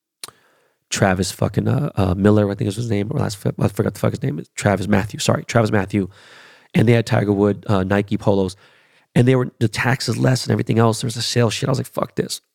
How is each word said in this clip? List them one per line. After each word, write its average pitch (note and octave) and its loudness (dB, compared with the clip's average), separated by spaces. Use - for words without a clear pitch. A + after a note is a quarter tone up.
Travis F#2+ 0
fucking, - -2
uh, B2+ -2
uh, F#2 2
Miller, G#2 4
I G2+ -4
think G2+ -4
is G2+ -4
his A#2 -6
name, G#2 -4
or G#2 -4
last, G2+ -6
I - 0
forgot G2+ -2
the - -16
fuck A2+ 0
his - -10
name C3+ -4
is. - -14
Travis F#2+ 0
Matthew, G#2 -2
sorry, - -2
Travis A2 2
Matthew. G2 -2
And A2 4
they A#2+ 6
had A#2 2
Tiger G#2 0
Wood, G2+ 2
uh, G2 2
Nike G2+ 0
polos. G2 0
And A#2+ 6
they C3 4
were, B2 0
the A#2 0
taxes A#2+ -2
less B2+ 0
and B2 -2
everything A2+ 0
else. A2+ 2
There B2 -6
was A2+ -6
a A#2 -8
sale A#2+ 0
shit. - -4
I C3+ -2
was C3 -2
like, A#2+ -6
"Fuck - -6
this." - -6